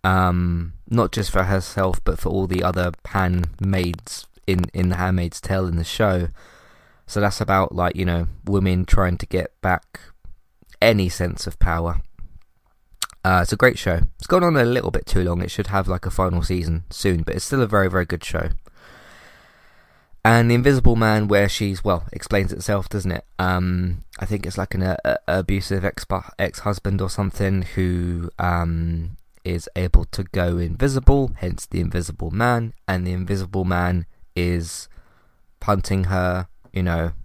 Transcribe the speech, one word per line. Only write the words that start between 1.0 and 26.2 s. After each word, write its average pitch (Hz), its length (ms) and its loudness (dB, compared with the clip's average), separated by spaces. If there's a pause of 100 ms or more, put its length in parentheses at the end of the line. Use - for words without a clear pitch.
just - 180 -2
for 95 140 2
herself, 95 580 0
but - 160 0
for 90 100 -2
all 95 160 0
the 90 160 -2
other 90 300 0 (140)
handmaids 90 1200 -2 (180)
in, 90 280 2
in 90 160 2
The 90 80 0
Handmaid's 90 420 0
Tale 95 260 0
in 85 120 -2
the 85 80 0
show. 92 420 0 (800)
So 104 140 -2
that's 104 200 0
about, 95 320 2
like, 90 220 0
you 92 100 -2
know, 87 220 0 (160)
women 92 420 2
trying 90 340 4
to - 60 -6
get - 360 -4
back - 400 -2 (800)
any 104 260 6
sense 87 400 -4
of - 100 -10
power. 85 440 2 (1200)
Uh, 92 160 6
it's 87 120 0
a 101 40 -2
great - 220 -4
show. 85 220 0 (160)
It's - 100 -14
gone 180 160 2
on 165 140 2
a 120 80 4
little 123 260 -2
bit - 140 -4
too 92 180 0
long. 87 180 -2
It - 80 -6
should - 180 -6
have, 98 200 -2
like, 90 180 -4
a 87 60 -4
final 87 320 0
season 87 460 -2
soon, 87 340 0
but - 120 -4
it's 90 100 -6
still 135 160 0
a 113 60 2
very, 101 220 2
very 90 140 0
good 85 180 -6
show. 82 280 -4 (1800)
And 117 260 6
The 120 40 6
Invisible 123 420 6
Man, 107 320 2
where 101 180 4
she's, 98 380 -2
well, 90 260 2
explains - 400 -2
itself, 98 380 -2
doesn't 92 240 -2
it? - 100 -6 (160)
Um, 90 640 0 (160)
I 95 60 -4
think 101 200 -4
it's 82 120 -6
like 95 180 -4
an, 92 80 0
uh, 92 220 0
uh, - 100 2 (100)
abusive 95 600 0
ex-, - 200 -6 (320)